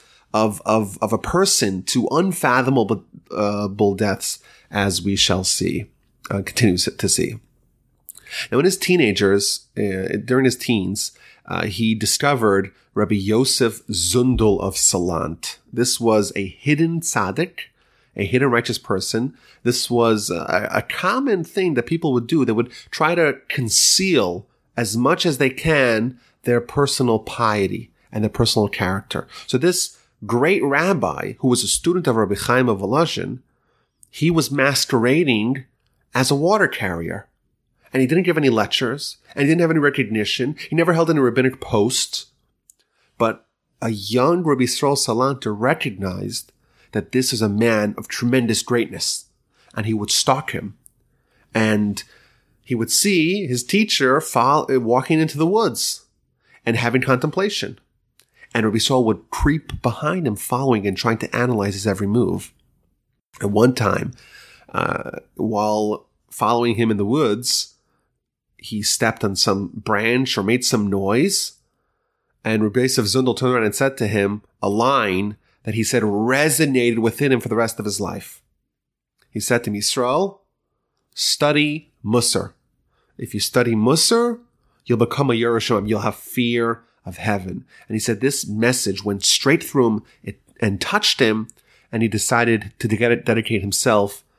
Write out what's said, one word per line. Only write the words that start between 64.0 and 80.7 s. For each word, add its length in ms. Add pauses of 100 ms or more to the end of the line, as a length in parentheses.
uh, 500 (160)
while 720 (220)
following 460
him 140
in 60
the 100
woods, 600 (960)
he 200
stepped 400
on 120
some 380
branch 640
or 60
made 200
some 240
noise. 680 (880)
And 200
Rabbi 180
Yosef 240
Zundel 300
turned 200
around 80
and 100
said 240
to 100
him 360 (180)
a 80
line 680 (260)
that 100
he 100
said 200
resonated 960
within 320
him 80
for 100
the 60
rest 240
of 60
his 140
life. 420 (880)
He 80
said 240
to 80
me, 80
"Yisrael, 600 (760)